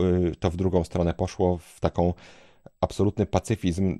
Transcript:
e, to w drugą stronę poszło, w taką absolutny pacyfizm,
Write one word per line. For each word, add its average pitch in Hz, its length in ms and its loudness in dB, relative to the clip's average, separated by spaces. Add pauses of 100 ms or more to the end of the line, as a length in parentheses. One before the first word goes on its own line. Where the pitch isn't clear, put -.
e, 90 340 2
to 95 140 -2
w 82 60 -6
drugą 90 280 0
stronę 87 300 -2
poszło, 90 440 0
w - 220 -20
taką 87 340 0 (640)
absolutny 101 460 0
pacyfizm, 92 720 -2